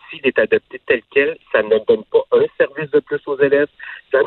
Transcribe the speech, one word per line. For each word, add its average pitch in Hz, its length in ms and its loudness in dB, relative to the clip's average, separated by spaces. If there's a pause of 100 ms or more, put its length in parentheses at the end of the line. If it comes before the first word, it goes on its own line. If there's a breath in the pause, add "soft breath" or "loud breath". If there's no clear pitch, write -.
s'il - 160 -14
est 127 140 0
adopté 113 480 -2
tel 127 140 -2 (120)
quel, 143 240 0 (140)
ça 113 140 0
ne 107 140 2 (100)
donne 110 240 0
pas - 180 2
un 123 140 2 (120)
service 143 360 -4
de 143 80 2
plus 143 260 -6
aux 143 140 -6
élèves, 139 260 2 (460 loud breath)
ça, 131 140 2